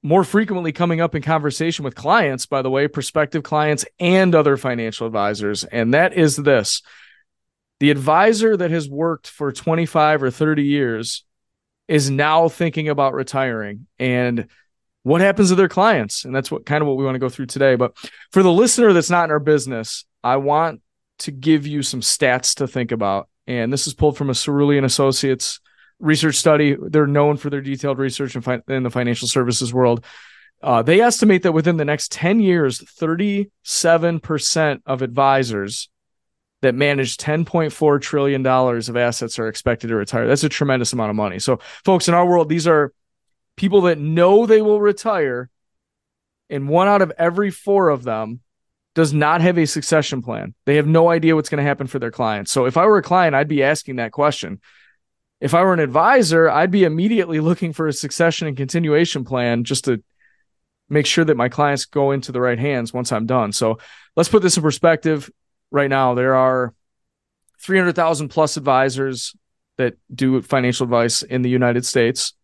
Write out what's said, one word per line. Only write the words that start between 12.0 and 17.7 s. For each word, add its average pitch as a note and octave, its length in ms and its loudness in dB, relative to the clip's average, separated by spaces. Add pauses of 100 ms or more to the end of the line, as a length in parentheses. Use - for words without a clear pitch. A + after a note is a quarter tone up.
now D3+ 400 2
thinking D#3+ 400 -4
about C#3 260 -2
retiring B2 760 -6 (100)
and B2 480 -2 (560)
what D#3+ 200 2
happens G3 260 2
to F3+ 80 2
their F#3 120 4
clients. F#3 560 0
And B2+ 80 -12
that's C3+ 200 -4
what, - 120 -10
kind D3 180 -2
of D3 60 -2
what C3 100 -2
we C#3 60 -2
wanna C3 140 -4
go B2+ 100 -4
through B2 180 -10
today. C3+ 280 2